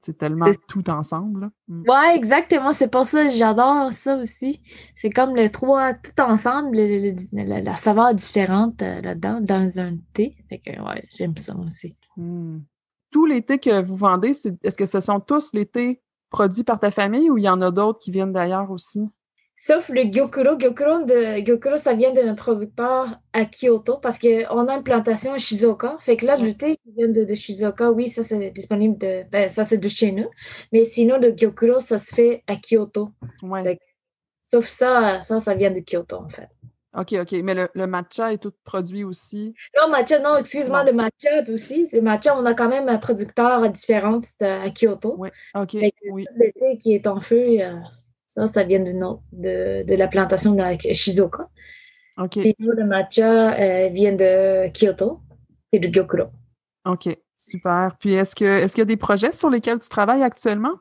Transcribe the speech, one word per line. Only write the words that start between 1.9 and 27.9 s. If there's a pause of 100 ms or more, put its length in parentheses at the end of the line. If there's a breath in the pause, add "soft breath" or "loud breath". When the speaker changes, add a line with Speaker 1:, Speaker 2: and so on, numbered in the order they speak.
Speaker 2:
exactement.
C'est
pour
ça,
j'adore
ça
aussi. (360 loud breath)
C'est
comme
les
trois
tout
ensemble,
le,
le, (160)
le,
la,
la
saveur
différente,
euh,
là-dedans,
dans
un (180)
thé. (120)
Fait
que, (100)
ouais, (120)
j'aime
ça
aussi. (200)
Speaker 1:
Mm. (520)
Tous
les
thés
que
vous
vendez,
c'est, (100)
est-ce
que
ce
sont
tous
les
thés (260)
produits
par
ta
famille
ou
il
y
en
a
d'autres
qui
viennent
d'ailleurs
aussi ? (560)
Speaker 2:
Sauf
le (100)
Gyokuro.
Gyokuro,
de,
Gyokuro,
ça
vient
d'un
producteur (140)
à
Kyoto
parce
qu'on
a
une
plantation
à
Shizuoka.
Fait
que
là,
Speaker 1:
Ouais.
Speaker 2:
le
thé
qui
vient
de,
de
Shizuoka,